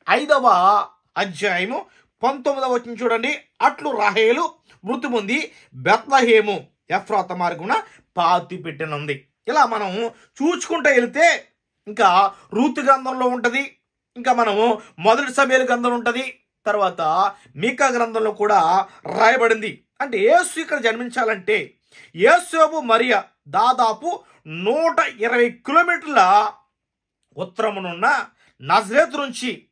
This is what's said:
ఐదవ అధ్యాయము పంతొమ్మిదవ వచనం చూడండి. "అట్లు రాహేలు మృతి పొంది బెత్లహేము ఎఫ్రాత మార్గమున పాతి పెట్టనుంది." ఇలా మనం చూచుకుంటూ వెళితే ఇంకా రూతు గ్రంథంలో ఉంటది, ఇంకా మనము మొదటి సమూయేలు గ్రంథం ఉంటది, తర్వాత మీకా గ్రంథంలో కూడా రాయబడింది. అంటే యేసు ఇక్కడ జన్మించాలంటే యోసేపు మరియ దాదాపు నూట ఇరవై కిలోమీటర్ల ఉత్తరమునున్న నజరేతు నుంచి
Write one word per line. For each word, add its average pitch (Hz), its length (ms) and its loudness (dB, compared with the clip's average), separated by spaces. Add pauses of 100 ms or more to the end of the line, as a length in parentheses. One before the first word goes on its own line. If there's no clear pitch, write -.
(100)
ఐదవ 277 360 2 (680)
అధ్యాయము 196 720 -4 (360)
పంతొమ్మిదవ 269 500 -2
వచనం 240 220 -4
చూడండి. 240 440 -2 (240)
"అట్లు - 280 0
రాహేలు 220 600 0 (340)
మృతి 247 240 -6
పొంది 240 440 -4 (220)
బెత్లహేము 214 920 2 (240)
ఎఫ్రాత 190 420 -2
మార్గమున 180 500 -4 (340)
పాతి 175 400 0
పెట్టనుంది." 151 720 -8 (200)
ఇలా 285 180 4
మనం 214 400 -4
చూచుకుంటూ 311 840 -4
వెళితే 277 580 0 (400)
ఇంకా 196 460 2 (200)
రూతు 262 260 0
గ్రంథంలో 262 460 0
ఉంటది, 247 520 -4 (380)
ఇంకా 247 160 0
మనము 220 500 0 (160)
మొదటి 247 340 2
సమూయేలు 262 320 2
గ్రంథం 240 300 -2
ఉంటది, 240 460 -4 (260)
తర్వాత 185 640 0 (240)
మీకా 247 320 0
గ్రంథంలో 226 420 -2
కూడా 196 560 2 (200)
రాయబడింది. 220 800 2 (160)
అంటే 254 180 -4
యేసు 311 420 2
ఇక్కడ 302 180 -6
జన్మించాలంటే 220 960 -4 (420)
యోసేపు 320 640 2
మరియ 233 400 2 (280)
దాదాపు 247 760 0 (220)
నూట 220 520 -2
ఇరవై 240 520 0
కిలోమీటర్ల 262 1040 2 (840)
ఉత్తరమునున్న 196 880 -4 (360)
నజరేతు 220 540 0
నుంచి 254 540 -8